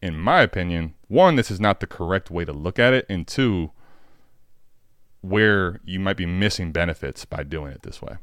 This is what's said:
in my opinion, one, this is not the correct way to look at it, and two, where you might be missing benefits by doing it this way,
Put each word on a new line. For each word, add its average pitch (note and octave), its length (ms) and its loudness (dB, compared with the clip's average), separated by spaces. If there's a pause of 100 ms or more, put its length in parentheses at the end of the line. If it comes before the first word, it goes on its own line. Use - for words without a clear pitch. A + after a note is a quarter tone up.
in E2 160 -6
my A#2+ 240 4
opinion, F2 520 -2 (160)
one, D#3+ 260 6
this A#2+ 160 0
is F#2 80 -4
not G#2 220 2
the - 60 -4
correct F#2 440 -4
way E2+ 140 -4
to D2+ 80 -8
look D#2 260 -4
at B2 140 6
it, C3 160 0
and F2+ 180 -6
two, G2+ 440 0 (1500)
where G2 640 2
you F#2 160 -8
might G2 160 0
be F2+ 100 -2
missing F2+ 460 -2
benefits D#2+ 540 -4
by - 180 -8
doing D2 300 -8
it - 100 -18
this - 180 -14
way, - 220 -12